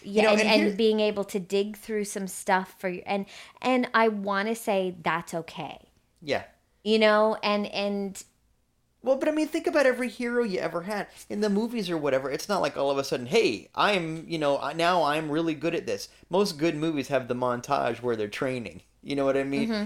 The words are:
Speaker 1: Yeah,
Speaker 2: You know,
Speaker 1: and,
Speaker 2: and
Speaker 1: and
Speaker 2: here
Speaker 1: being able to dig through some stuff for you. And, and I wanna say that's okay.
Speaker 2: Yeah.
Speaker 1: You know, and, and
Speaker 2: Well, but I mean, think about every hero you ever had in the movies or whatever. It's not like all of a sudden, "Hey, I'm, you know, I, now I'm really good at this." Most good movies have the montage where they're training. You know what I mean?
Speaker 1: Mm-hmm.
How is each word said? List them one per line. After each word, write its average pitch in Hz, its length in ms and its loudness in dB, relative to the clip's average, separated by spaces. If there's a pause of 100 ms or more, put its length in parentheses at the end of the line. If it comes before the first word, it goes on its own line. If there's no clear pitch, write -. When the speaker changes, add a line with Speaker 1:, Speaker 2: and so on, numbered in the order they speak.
Speaker 1:
Yeah, 202 180 2
Speaker 2:
You 214 60 6
know, 214 60 6
Speaker 1:
and, 214 80 4
Speaker 2:
and 214 100 2
Speaker 1:
and 214 160 6
Speaker 2:
here 202 80 0
Speaker 1:
being 214 240 4
able 208 240 0
to 196 160 -6
dig 202 360 -2
through 214 300 -6
some 196 220 -6
stuff 185 500 0
for 196 100 -6
you. 180 160 -6
And, 196 220 -2 (340)
and 247 360 0
I 226 140 4
wanna 202 440 -2
say 190 480 -2
that's 170 320 -2
okay. 165 460 -10 (420)
Speaker 2:
Yeah. 139 220 -2 (400)
Speaker 1:
You 220 160 2
know, 214 420 6
and, 208 260 0
and 202 560 -4 (800)
Speaker 2:
Well, 262 140 2
but 294 120 0
I 311 40 4
mean, 311 160 0
think 320 180 -4
about 302 220 4
every 247 220 0
hero 240 340 -2
you 196 160 -2
ever 165 240 -4
had 202 240 -6 (220)
in 208 120 -4
the 214 80 2
movies 214 400 0
or 170 80 0
whatever. 135 320 0
It's 147 200 -6
not 190 120 0
like 151 160 0
all 139 140 2
of 139 80 0
a 135 40 0
sudden, 131 240 -4
"Hey, 160 460 0
I'm, 165 540 0
you 165 100 -4
know, 143 220 2
I, 143 140 -6
now 170 300 2
I'm 151 280 0
really 160 240 0
good 151 180 -2
at 98 140 -4
this." 101 220 -4 (200)
Most 175 300 0
good 160 160 2
movies 151 320 -2
have 127 200 0
the 123 80 -2
montage 123 680 0
where 120 120 0
they're 107 120 -2
training. 110 540 -6 (220)
You 143 120 -4
know 139 80 0
what 135 140 2
I 139 80 0
mean? 139 240 0
Speaker 1:
Mm-hmm. 214 160 -2